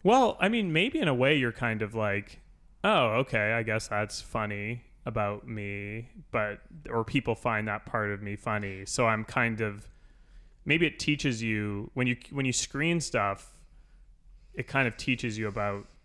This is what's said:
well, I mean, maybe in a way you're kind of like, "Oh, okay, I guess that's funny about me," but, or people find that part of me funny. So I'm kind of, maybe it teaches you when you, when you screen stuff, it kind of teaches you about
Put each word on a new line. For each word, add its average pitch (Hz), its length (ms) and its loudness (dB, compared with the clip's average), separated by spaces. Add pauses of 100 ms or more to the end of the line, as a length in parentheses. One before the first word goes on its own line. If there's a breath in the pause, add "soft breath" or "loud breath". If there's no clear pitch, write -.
well, 233 360 6
I 185 100 4
mean, 214 240 0
maybe 214 260 2
in 247 80 2
a 143 60 4
way 131 240 6
you're 123 140 2
kind 113 300 -2
of 104 140 -4
like, 101 440 -2 (440)
"Oh, 185 240 4 (140)
okay, 110 320 0
I 117 100 0
guess 110 240 -2
that's 104 340 -2
funny 107 640 -6 (220)
about 104 420 -4
me," 104 640 -8 (220)
but, 104 300 -2 (280)
or 117 140 0
people 120 320 0
find 110 320 -2
that 107 180 -4
part 107 260 0
of 101 100 -6
me 104 140 -6
funny. 101 500 -4
So 120 220 2
I'm 110 180 2
kind 117 360 0
of, 104 260 -4 (800 soft breath)
maybe 160 220 4
it - 120 -4
teaches 143 440 0
you 104 500 -2
when 127 140 0
you, 123 80 0 (160)
when 139 140 -2
you 127 80 0
screen 165 480 0
stuff, 101 520 -2 (1000)
it 120 140 -6
kind 135 200 2
of 110 100 -2
teaches 120 400 -2
you 110 100 -2
about 101 400 -4 (180)